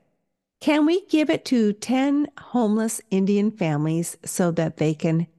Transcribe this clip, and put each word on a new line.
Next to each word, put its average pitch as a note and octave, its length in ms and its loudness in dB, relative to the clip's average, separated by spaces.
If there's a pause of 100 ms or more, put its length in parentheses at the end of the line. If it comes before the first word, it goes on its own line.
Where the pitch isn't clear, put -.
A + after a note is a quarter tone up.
(600)
"Can D4+ 260 2
we F4+ 180 0
give D4+ 240 0
it - 160 -2
to A3 280 2
ten C#4 540 -2 (120)
homeless A3 640 -2 (100)
Indian G3+ 400 2
families D#3+ 720 -2
so - 240 0
that E3 280 -2
they D#3 180 0
can E3 320 0 (100)